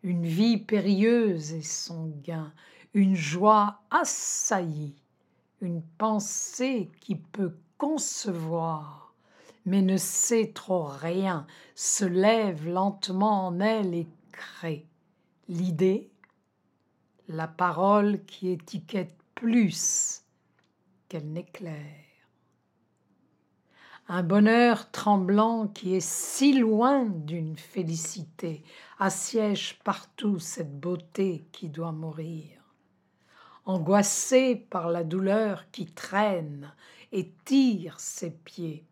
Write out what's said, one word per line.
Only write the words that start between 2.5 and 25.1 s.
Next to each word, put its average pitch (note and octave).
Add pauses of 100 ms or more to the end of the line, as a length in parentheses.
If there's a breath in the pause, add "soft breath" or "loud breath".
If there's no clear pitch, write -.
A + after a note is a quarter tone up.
une F#3+
joie G3+ (100)
assaillie, E3 (640)
une E3+
pensée A3 (100)
qui F#3
peut F#3 (220)
concevoir, E3 (500 soft breath)
mais F#3+
ne F#3+
sait -
trop F#3
rien, E3 (280 loud breath)
se -
lève F#3
lentement F#3+
en F3
elle G#3
et E3+ (240)
crée. - (640)
L'idée, F#3 (1160)
la D#3+
parole G3
qui -
étiquette F#3 (180)
plus - (840)
qu'elle D3+
n'éclaire. D#3 (2000 loud breath)
Un F3+
bonheur A3
tremblant G#3